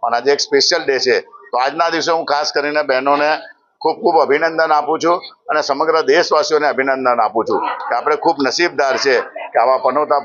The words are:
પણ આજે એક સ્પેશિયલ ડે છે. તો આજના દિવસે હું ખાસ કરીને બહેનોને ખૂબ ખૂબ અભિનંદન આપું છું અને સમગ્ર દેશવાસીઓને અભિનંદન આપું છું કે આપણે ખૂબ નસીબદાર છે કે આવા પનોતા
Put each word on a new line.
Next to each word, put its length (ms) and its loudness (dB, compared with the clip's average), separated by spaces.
પણ 140 -2
આજે 180 0
એક 80 0
સ્પેશિયલ 460 0
ડે 120 0
છે. 220 2
તો 380 -10
આજના 300 0
દિવસે 240 -2
હું 120 -2
ખાસ 280 -2
કરીને 300 -2
બહેનોને 560 0
ખૂબ 200 -2
ખૂબ 200 2
અભિનંદન 520 2
આપું 260 0
છું 220 0
અને 140 0
સમગ્ર 380 0
દેશવાસીઓને 680 2
અભિનંદન 540 0
આપું 240 0
છું 160 -2
કે 340 -6
આપણે 220 0
ખૂબ 200 0
નસીબદાર 500 0
છે 240 2
કે 380 -6
આવા 200 2
પનોતા 460 0